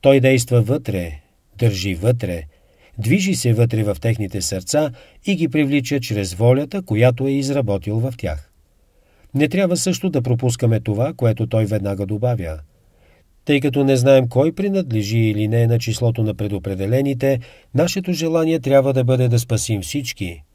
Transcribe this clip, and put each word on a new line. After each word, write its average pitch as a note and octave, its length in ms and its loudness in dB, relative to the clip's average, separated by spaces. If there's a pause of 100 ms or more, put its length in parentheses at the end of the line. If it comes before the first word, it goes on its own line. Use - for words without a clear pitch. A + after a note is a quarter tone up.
Той C#3 200 6
действа B2 420 4
вътре, F#2+ 500 -4 (460)
държи G2 360 0
вътре, F#2 480 -2 (560)
движи F#3 360 0
се A#2+ 180 0
вътре A#2 300 2
в G#2 180 -2
техните G#2+ 420 -4
сърца C#3 480 -2 (360)
и G3+ 80 0
ги D#3+ 140 0
привлича C#3+ 520 0
чрез G2+ 340 -4
волята, C3 480 2
която B2 440 2
е C#3 40 0
изработил C3 680 -2
в B2 180 -4
тях. D#2 340 -8 (840)
Не C#3+ 140 2
трябва F3+ 280 0
също F3+ 340 -2
да C#3+ 120 -2
пропускаме A#2+ 580 0
това, A2+ 360 -2
което A2 300 0
той A2 180 0
веднага G2 420 -4
добавя. G2+ 540 -4 (840)
Тъй C#3+ 160 2
като C#3 240 0
не C3+ 120 4
знаем C3 320 6
кой C#3 240 2
принадлежи C3+ 680 -2
или G#2+ 300 2
не A#2 140 2
е A#2 40 4
на A#2+ 120 2
числото A#2+ 440 -2
на G#2+ 120 0
предопределените, A#2+ 1040 -2 (340)
нашето F3+ 380 0
желание D#3+ 480 0
трябва C3+ 320 4
да B2+ 120 2
бъде B2+ 240 2
да A#2+ 100 2
спасим A2 440 -2
всички. F2+ 600 -8 (120)